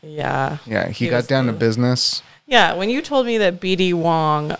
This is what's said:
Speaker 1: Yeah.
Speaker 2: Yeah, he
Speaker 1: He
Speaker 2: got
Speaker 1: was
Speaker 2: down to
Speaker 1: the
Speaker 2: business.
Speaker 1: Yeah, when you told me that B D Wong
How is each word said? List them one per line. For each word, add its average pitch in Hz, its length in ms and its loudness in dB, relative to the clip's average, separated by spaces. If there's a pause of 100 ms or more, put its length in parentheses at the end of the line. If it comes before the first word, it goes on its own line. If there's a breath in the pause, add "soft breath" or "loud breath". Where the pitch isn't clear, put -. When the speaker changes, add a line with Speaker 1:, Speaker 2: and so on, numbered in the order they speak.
Speaker 1:
Yeah. 143 640 -4
Speaker 2:
Yeah, 98 220 -2
he 117 180 -4
Speaker 1:
He 123 60 0
Speaker 2:
got 123 60 2
Speaker 1:
was 120 100 -2
Speaker 2:
down 131 200 0
to 120 40 0
Speaker 1:
the 104 60 -4
Speaker 2:
business. 120 640 0 (240 loud breath)
Speaker 1:
Yeah, 220 300 4
when 190 140 -2
you 262 120 -2
told 269 240 0
me 233 140 0
that 180 200 2
B 185 160 0
D 180 180 2
Wong 156 680 0